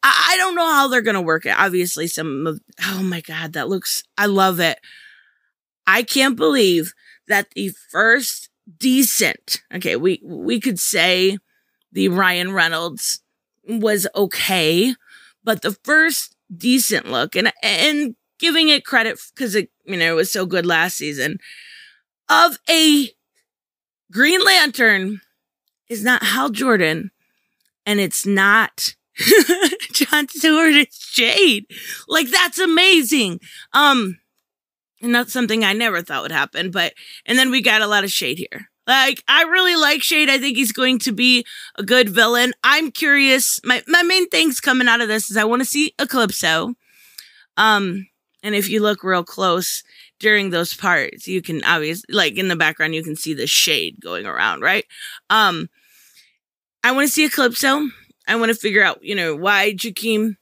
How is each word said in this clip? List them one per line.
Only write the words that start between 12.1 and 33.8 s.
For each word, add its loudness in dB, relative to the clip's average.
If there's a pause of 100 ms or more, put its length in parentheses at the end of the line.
Ryan 0
Reynolds -4 (440)
was -2 (100)
okay, 0 (500)
but -2
the -4
first 0 (200)
decent 0
look, -2
and, 0 (100)
and -2 (220)
giving 2
it 2
credit 0
f-, -18
'cause -4
it, -2 (160)
you -8
know, 0
it 0
was 0
so -2
good -2
last 0
season, -6 (920)
of 4 (120)
a 4 (1000)
Green 2
Lantern 2 (680)
is -8
not 0
Hal -2
Jordan, 0 (720)
and 0
it's -2
not 2 (220)
<laughs> 2
John 0
Stewart, 2
it's 0
Shade. 2 (420)
Like, -2
that's 0
amazing. 2 (320)
Um, 2 (840)